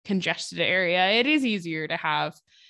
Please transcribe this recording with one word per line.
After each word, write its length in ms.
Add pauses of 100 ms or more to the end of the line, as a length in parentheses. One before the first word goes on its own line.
congested 560
area. 500
It 160
is 180
easier 400
to 120
have 360 (360)